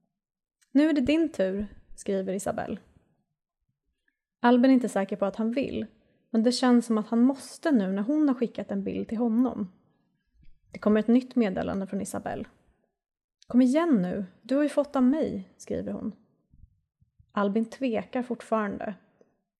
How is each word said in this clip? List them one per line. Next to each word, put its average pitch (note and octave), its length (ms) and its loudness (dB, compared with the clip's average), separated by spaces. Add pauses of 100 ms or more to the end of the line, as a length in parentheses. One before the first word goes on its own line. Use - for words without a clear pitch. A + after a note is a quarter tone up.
(720)
"Nu D4+ 180 4
är D#4 40 0
det C#4+ 80 2
din D4+ 300 0
tur", G3 360 -4 (280)
skriver F#3+ 380 -4
Isabelle. - 440 -6 (1600)
Albin B3 320 6
är C4 40 8
inte A#3 140 2
säker G3 260 -2
på G3+ 100 -2
att G3 100 -2
han A3+ 160 -2
vill, A#3 340 -4 (440)
men A3 140 2
det B3 80 4
känns A#3+ 340 4
som G#3+ 120 0
att G#3 100 -4
han A#3 140 2
måste C#4 500 0
nu G3+ 160 4
när G3 160 -2
hon D4 240 2
har B3+ 80 2
skickat A3+ 360 -6
en G3+ 120 -4
bild G3 240 -6
till A3 100 -6
honom. A3+ 540 0 (1000)
Det - 80 -16
kommer G#3+ 200 2
ett G#3+ 80 -2
nytt B3 280 2
meddelande F#3+ 520 -2
från G3 140 -6
Isabelle. - 440 -8 (1040)
"Kom B3 140 4
igen C4 400 2
nu, F#3 240 -4 (160)
du - 140 -4
har D4 80 2
ju C#4+ 60 0
fått C#4+ 260 -2
av C4 80 2
mig", B3 540 0
skriver G3 340 -8
hon. - 240 -8 (1160)
Albin G#3 340 0
tvekar A#3+ 580 -4
fortfarande. A3 720 -6 (640)